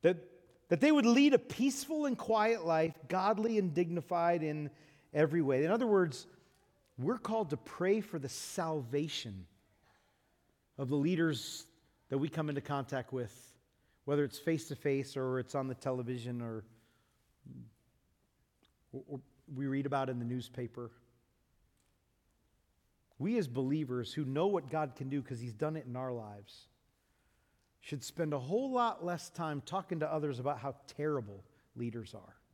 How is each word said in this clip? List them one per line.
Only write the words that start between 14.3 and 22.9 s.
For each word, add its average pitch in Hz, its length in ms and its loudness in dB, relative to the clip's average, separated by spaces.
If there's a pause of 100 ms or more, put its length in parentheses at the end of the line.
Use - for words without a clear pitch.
face-to-face 139 800 0
or 131 220 0
it's 127 160 -6
on 135 140 0
the 127 60 -4
television 123 680 -4
or, 110 220 -6 (2250)
or, 131 160 -12
or 135 120 -10 (340)
we 135 120 -4
read 135 200 0
about 135 220 0
in 127 100 -2
the 120 60 -4
newspaper. 120 680 -6 (2250)